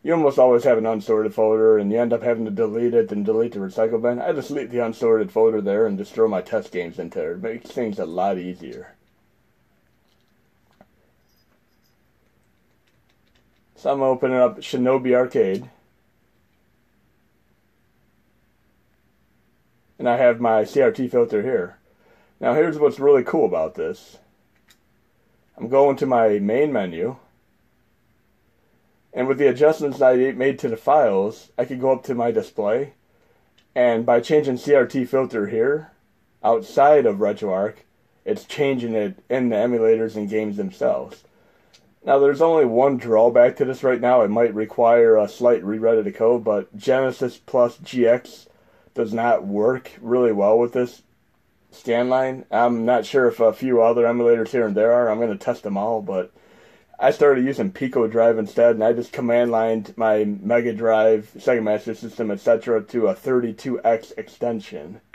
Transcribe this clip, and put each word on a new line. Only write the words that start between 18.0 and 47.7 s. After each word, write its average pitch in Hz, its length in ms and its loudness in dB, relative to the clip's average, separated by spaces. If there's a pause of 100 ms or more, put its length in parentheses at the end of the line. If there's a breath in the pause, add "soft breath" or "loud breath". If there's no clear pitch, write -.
And 123 100 -2
I 120 80 2
have 120 240 2
my 110 220 2
C 135 180 -2
R 120 120 4
T 123 160 -6
filter 113 340 0
here. 107 360 -4 (600 soft breath)
Now 123 160 -2
here's 151 240 0
what's 139 220 0
really 139 240 4
cool 156 200 0
about 80 300 -4
this. - 440 -10 (1400)
I'm 117 120 -12
going 135 280 4
to 143 100 -4
my 113 320 2
main 127 340 0
menu. 98 440 -6 (2000)
And 131 160 -4
with 131 80 0
the 139 120 4
adjustments 143 520 0
I 127 140 4
made 127 460 0
to 135 80 -6
the 113 80 -6
files, 110 840 0
I 123 80 -4
could 127 140 -10
go 135 120 0
up 127 120 -4
to 135 100 -6
my 120 160 -2
display. 110 640 -4 (800)
And 120 320 0
by 120 140 4
changing 135 360 0
C 143 200 0
R 123 100 4
T 127 180 -4
filter 120 440 -2
here, 139 420 -2 (520)
outside 135 600 2
of 101 140 0
RetroArch, 101 600 -4 (460)
it's 104 200 -6
changing 127 500 -4
it 104 240 -4 (100)
in 127 200 -2
the 110 80 -2
emulators 113 580 0
and 104 160 -6
games 107 260 -4
themselves. - 680 -6 (800 soft breath)
Now, 135 140 2
there's 139 240 2
only 160 220 4
one 127 320 2
drawback 120 640 4
to 143 60 0
this 131 200 -6
right 123 160 0
now. 123 220 4
It 101 60 2
might 113 240 0
require 117 640 4
a 104 120 2
slight 120 340 2
rewrite 110 360 0
of 104 60 -2
the 98 60 -4
code, 113 320 0
but 104 340 -4
Genesis 127 600 -2
Plus 120 420 0